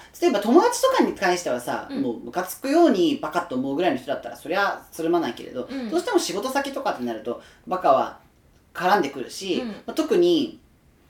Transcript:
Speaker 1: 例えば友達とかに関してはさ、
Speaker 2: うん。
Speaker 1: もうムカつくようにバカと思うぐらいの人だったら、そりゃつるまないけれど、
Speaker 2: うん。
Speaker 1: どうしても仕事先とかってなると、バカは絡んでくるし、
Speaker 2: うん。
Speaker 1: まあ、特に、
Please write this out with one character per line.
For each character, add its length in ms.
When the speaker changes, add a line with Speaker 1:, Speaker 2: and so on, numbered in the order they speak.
Speaker 1:
例 80
え 20
ば 80
友 240
達 200
と 80
か 120
に 120
関 220
し 60
て 80
は 100
さ、 300
Speaker 2:
う 60
ん。 60
Speaker 1:
も 100
う 80
ム 100
カ 140
つ 160
く 100
よ 140
う 80
に 280
バ 120
カ 80
と 160
思 160
う 20
ぐ 80
ら 60
い 20
の 80
人 80
だ 120
っ 40
た 60
ら、 80
そ 120
り 60
ゃ 380
つ 100
る 80
ま 80
な 120
い 40
け 80
れ 80
ど、 180
Speaker 2:
う 60
ん。 160
Speaker 1:
ど 60
う 40
し 40
て 80
も 80
仕 120
事 160
先 220
と 120
か 100
っ 40
て 60
な 100
る 120
と、 180
バ 140
カ 120
は 280
絡 280
ん 20
で 60
く 100
る 120
し、 260
Speaker 2:
う 80
ん。 40
Speaker 1:
ま 60
あ、 60
特 220
に、 440